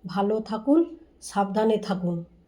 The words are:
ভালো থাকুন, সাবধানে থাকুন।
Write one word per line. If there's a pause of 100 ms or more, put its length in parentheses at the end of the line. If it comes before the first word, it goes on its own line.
ভালো (140)
থাকুন, (420)
সাবধানে (100)
থাকুন। (320)